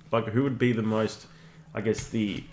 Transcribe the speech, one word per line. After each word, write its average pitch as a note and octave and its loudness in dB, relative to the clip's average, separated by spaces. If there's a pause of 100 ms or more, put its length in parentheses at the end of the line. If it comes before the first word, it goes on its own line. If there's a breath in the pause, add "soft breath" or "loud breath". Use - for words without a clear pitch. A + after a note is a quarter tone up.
(120)
like, A2+ 2
who A2+ 0
would C3 0
be B2 4
the A2 0
most, A2 0 (480 soft breath)
I A2+ -6
guess, G#2+ 0
the G#2+ -2